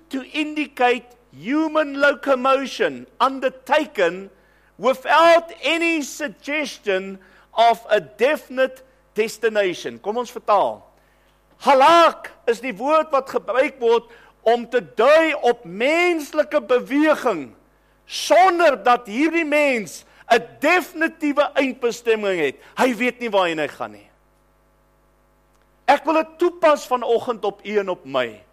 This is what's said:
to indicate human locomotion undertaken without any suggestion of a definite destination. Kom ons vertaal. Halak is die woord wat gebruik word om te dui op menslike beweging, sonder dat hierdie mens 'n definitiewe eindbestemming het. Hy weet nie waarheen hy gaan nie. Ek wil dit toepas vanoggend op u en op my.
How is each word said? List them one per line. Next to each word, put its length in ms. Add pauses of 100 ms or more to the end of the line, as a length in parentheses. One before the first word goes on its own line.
(100)
to 120
indicate 840 (260)
human 680
locomotion 1040 (140)
undertaken 1120 (480)
without 760 (100)
any 400
suggestion 1160 (340)
of 380
a 100
definite 840 (320)
destination. 840
Kom 180
ons 140
vertaal. 520 (840)
Halak 680 (180)
is 120
die 160
woord 380
wat 180
gebruik 480
word 300 (360)
om 240
te 100
dui 600
op 240
menslike 1040
beweging, 800 (580)
sonder 680
dat 320
hierdie 380
mens 580 (260)
'n 120 (180)
definitiewe 960
eindbestemming 840
het. 160 (200)
Hy 180
weet 260
nie 100
waarheen 280
hy 100
gaan 240
nie. 180 (1800)
Ek 160
wil 100
dit 240
toepas 480
vanoggend 580
op 200
u 140
en 100
op 160
my. 380 (100)